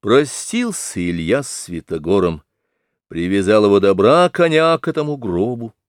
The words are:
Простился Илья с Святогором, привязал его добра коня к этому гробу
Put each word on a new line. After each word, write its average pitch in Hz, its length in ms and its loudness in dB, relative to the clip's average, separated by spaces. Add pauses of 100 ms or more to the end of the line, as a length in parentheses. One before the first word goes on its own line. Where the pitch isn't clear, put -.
Простился 151 1000 -2
Илья 87 440 -2
с - 40 -14
Святогором, 85 920 -4 (640)
привязал 98 600 0
его 101 120 6
добра 101 500 4
коня 165 500 2
к - 100 -6
этому 147 280 -4
гробу 113 580 -4 (140)